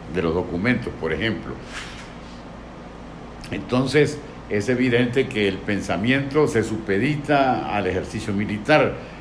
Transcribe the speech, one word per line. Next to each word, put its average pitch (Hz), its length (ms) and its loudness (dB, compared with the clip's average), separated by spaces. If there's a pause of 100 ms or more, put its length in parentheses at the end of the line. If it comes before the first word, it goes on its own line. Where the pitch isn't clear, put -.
(140)
de 90 80 0
los 82 120 2
documentos, 90 680 0
por 80 120 0
ejemplo. 78 420 -2 (2000)
Entonces, 131 680 2 (320)
es 104 180 0
evidente 123 580 4
que 104 220 2
el 95 80 0
pensamiento 127 920 2
se - 160 2
supedita 123 1120 2
al 101 120 0
ejercicio 92 460 -2
militar 107 640 4 (260)